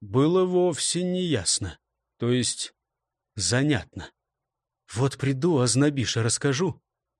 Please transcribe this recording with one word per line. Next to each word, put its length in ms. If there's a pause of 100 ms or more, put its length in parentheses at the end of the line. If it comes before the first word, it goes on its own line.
было 440
вовсе 580
неясно. 760 (400)
То 120
есть 440 (600)
занятно. 760 (840)
Вот 240
приду, 400
ознобишь 600
и 20
расскажу. 600 (380)